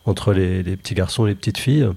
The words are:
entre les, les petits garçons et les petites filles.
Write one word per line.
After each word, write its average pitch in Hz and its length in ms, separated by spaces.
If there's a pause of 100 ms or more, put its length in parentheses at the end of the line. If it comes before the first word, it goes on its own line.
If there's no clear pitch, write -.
entre 101 300
les, 92 280
les 92 140
petits - 180
garçons 98 300
et 104 60
les 101 40
petites 104 220
filles. 135 400